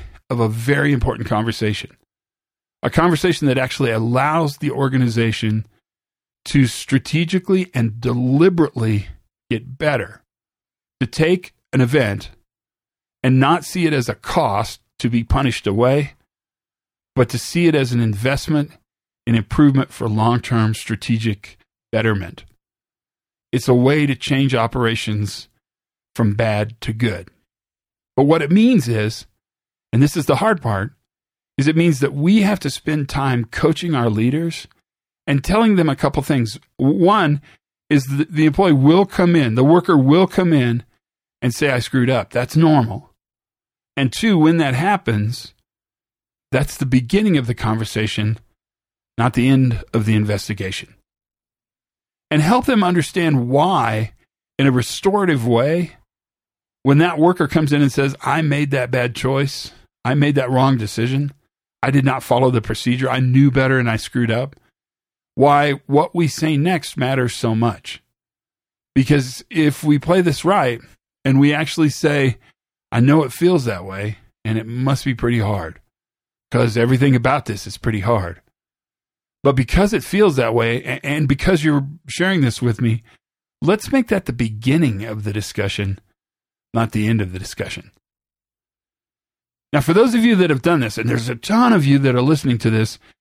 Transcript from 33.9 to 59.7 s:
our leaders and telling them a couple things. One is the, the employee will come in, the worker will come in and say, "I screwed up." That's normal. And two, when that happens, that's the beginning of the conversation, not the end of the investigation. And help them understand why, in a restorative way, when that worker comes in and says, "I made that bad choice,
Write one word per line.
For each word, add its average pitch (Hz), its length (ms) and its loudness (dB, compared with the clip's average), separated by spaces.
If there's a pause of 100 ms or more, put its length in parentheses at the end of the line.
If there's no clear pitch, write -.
our 120 160 0
leaders 131 580 -2 (600)
and 139 160 -2
telling 214 320 2
them 165 140 2
a 135 60 -2
couple 160 280 -2
things. 120 340 -2 (200)
One 160 640 2 (480)
is 139 160 2
the, 139 200 -2
the 156 200 0
employee 175 260 2
will 151 340 4
come 175 300 0
in, 120 200 2
the 127 80 2
worker 170 340 4
will 147 280 4
come 180 280 0
in 123 300 0 (580)
and 123 120 -2
say, 143 160 0
"I 127 100 0
screwed 123 300 0
up." 123 220 -2
That's 123 240 -4
normal. 151 580 2 (840)
And 131 160 0
two, 220 240 0
when 160 200 4
that 143 160 0
happens, 123 800 -4 (1000)
that's - 260 -2
the 139 80 -4
beginning 147 520 2
of 123 100 -2
the 120 80 -4
conversation, 110 840 -4 (760)
not 120 160 0
the 127 160 2
end 131 340 2 (100)
of 110 120 0
the 110 100 2
investigation. 104 800 -4 (1400)
And 151 100 2
help 233 240 2
them 226 180 2
understand 165 640 0
why, 127 640 0 (440)
in 139 100 2
a 135 40 4
restorative 156 720 0
way, 143 520 0 (840)
when 139 160 4
that 165 200 2
worker 170 280 2
comes 151 260 0
in 147 80 2
and 139 100 2
says, 139 300 -2
"I 143 200 -2
made 143 300 -2
that 127 200 -2
bad 123 240 -2
choice, 135 560 -4 (340)